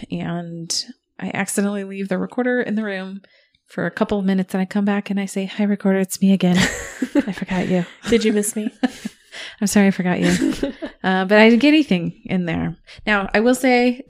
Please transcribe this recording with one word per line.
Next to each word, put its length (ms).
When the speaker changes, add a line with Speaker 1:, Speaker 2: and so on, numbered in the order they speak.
Speaker 1:
and 760
I 120
accidentally 520
leave 240
the 100
recorder 420
in 140
the 80
room 400
for 200
a 60
couple 260
of 60
minutes, 300
and 60
I 60
come 180
back 240
and 120
I 60
say, 200
"Hi, 180
recorder, 360
it's 200
me 120
again. 260
Speaker 2:
<laughs> 0
Speaker 1:
I 720
forgot 360
you." 180
Speaker 2:
Did 160
you 80
miss 240
me? 140
Speaker 1:
<laughs> 80
I'm 80
sorry, 180
I 60
forgot 280
you. 580
Speaker 2:
<laughs> 40
Speaker 1:
Uh, 220
but 140
I 100
didn't 140
get 60
anything 580
in 180
there. 320
Now, 260
I 80
will 140
say 560